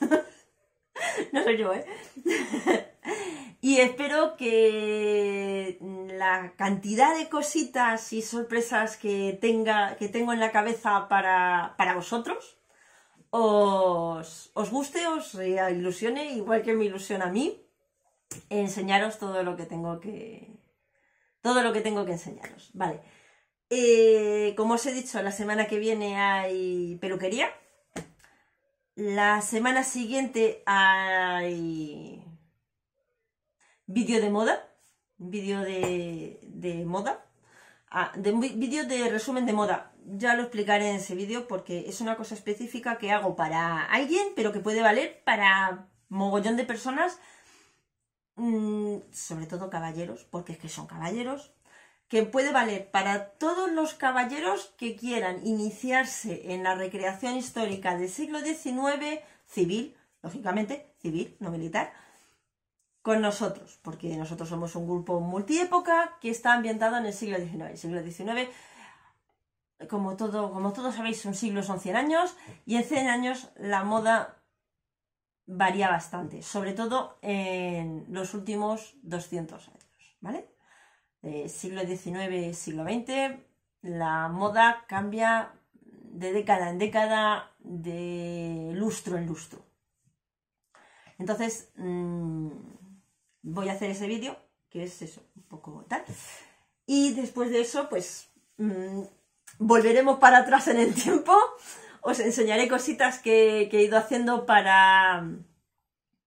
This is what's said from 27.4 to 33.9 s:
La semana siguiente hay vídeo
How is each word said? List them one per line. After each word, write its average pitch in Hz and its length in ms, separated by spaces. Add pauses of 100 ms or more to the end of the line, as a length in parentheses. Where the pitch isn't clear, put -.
La 208 460
semana 254 440
siguiente 240 840
hay 175 1600 (1600)
vídeo 220 340